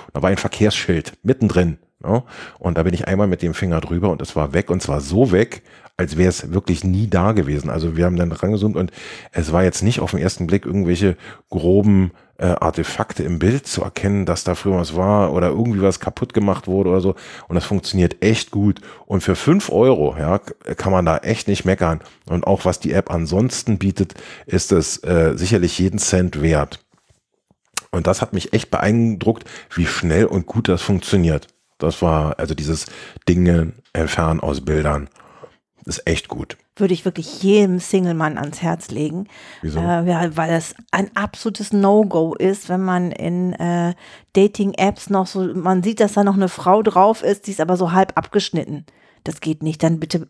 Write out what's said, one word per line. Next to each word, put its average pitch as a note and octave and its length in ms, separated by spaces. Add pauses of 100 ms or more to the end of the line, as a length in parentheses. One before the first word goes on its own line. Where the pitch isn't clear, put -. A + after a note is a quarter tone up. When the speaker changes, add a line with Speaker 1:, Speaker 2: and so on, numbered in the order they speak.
Speaker 1:
Und - 80
da C#2+ 40
war F#2 80
ein G2 80
Verkehrsschild - 760 (100)
mittendrin, F2+ 560 (260)
ja. A2+ 200 (340)
Und E2+ 180
da E2 60
bin F2 100
ich E2+ 140
einmal G2 220
mit F2+ 120
dem E2+ 140
Finger E2 260
drüber F2 300
und D#2+ 100
es - 160
war D2+ 160
weg F2 160
und F2 140
zwar D2 180
so F#2+ 300
weg, - 320 (360)
als D#2 200
wäre F2+ 100
es - 240
wirklich F2+ 320
nie G2 240
da G2 240
gewesen. D2 380
Also D#2+ 260
wir F2 80
haben F2+ 120
dann F2 160
rangezoomt G2+ 440
und F2+ 140 (420)
es D#2 200
war F2+ 100
jetzt F#2 200
nicht A2+ 180
auf - 100
den E2+ 100
ersten F2 260
Blick F#2+ 200
irgendwelche F2+ 500 (320)
groben, F#2+ 640 (260)
äh, F#2 120
Artefakte - 760
im E2+ 160
Bild A2 280
zu - 160
erkennen, G2 440
dass E2+ 180
da F2 100
früher F#2+ 220
was D#2+ 180
war F#2+ 380
oder F2 160
irgendwie G2+ 320
was F#2+ 180
kaputt - 360
gemacht G2+ 320
wurde F#2+ 240
oder F#2+ 100
so. F#2+ 140 (340)
Und E2+ 60
das F2 100
funktioniert F#2 580
echt A2 280
gut. G2+ 320 (240)
Und G2 160
für F#2 140
fünf F#3+ 340
Euro, F#2 480
ja, E2 200
k-, - 360
kann - 180
man F2+ 140
da D#2+ 100
echt - 320
nicht G2+ 160
meckern. E2+ 360 (280)
Und E2+ 180
auch G2 200
was F2+ 120
die - 140
App - 180
ansonsten F#2 680
bietet, F#2+ 340 (320)
ist - 280
es, - 300
äh, E2 320
sicherlich F2+ 440
jeden F#2+ 200
Cent F2+ 440
wert. D2+ 420 (1040)
Und E2+ 160
das F#2 140
hat - 140
mich - 180
echt - 180
beeindruckt, A2 720 (300)
wie E2+ 120
schnell E2+ 400
und F#2 180
gut - 240
das F2 140
funktioniert. F2 640 (320)
Das D#2+ 240
war D#2 360
also D2+ 160
dieses D2+ 300 (420)
Dinge F2 460 (220)
entfernen D#2+ 460
aus C#2 220
Bildern. D2 460 (800)
Ist - 180
echt - 220
gut. - 300 (180)
Speaker 2:
Würde F#3+ 200
ich E3 100
wirklich F3 400
jedem G3 340
Single-Mann E3+ 600
ans D3 220
Herz E3 300
legen. D#3 380 (340)
Speaker 1:
Wieso? D#3 160
Speaker 2:
Äh, E3+ 260
ja, E3+ 320
weil D#3+ 140
das E3 240 (160)
ein G3 240
absolutes G#3 580
No-Go G3 600
ist, G3 340
wenn F#3+ 140
man F3+ 300
in, F3+ 400
äh, F3 420 (380)
Dating-Apps G3+ 800
noch F#3+ 180
so, F#3+ 160 (100)
man F3+ 300
sieht, A3 160
dass G#3 140
da G#3 100
noch G3 100
eine F#3+ 140
Frau F#3+ 340
drauf G#3 400
ist, - 240
die G3 60
ist G3 80
aber F3 160
so F3+ 160
halb F#3+ 260
abgeschnitten. D#3+ 640 (380)
Das - 180
geht D#3 220
nicht. D#3 180
Dann E3 200
bitte D#3+ 300